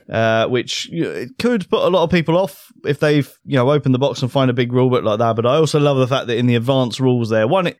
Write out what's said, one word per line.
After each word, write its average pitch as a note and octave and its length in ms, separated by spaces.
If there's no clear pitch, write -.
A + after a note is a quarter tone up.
Uh, A2+ 380
which, - 460
you E3 100
know, G#2 80
it F#2 200
could A#3 280
put G#3+ 160
a - 40
lot F3 160
of D#3+ 60
people E3+ 280
off - 320
if C#3+ 140
they've, D3+ 280
you C#3 120
know, B2+ 160
opened C#3+ 200
the B2+ 60
box C3+ 240
and B2 80
find C3 220
a - 20
big A#2+ 180
rule B2+ 160
book B2 140
like G#2+ 160
that. A#2 160
But A2+ 120
I C3 100
also D#3 240
love C#3+ 160
the C3 100
fact B2 220
that A#2 100
in B2 80
the B2 80
advanced A#2+ 460
rules B2 280
there, A2 200
one, F3+ 180
it, - 140